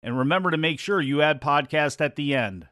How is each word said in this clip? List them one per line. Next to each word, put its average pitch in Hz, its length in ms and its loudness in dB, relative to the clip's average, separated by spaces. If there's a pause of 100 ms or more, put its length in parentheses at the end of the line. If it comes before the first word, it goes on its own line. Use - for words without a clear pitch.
And 120 160 -4
remember 175 320 2
to 160 80 0
make 156 200 0
sure 196 220 0
you 143 220 2
add 151 180 2
podcast 147 600 0
at 147 140 -2
the 143 180 -2
end. 95 360 -4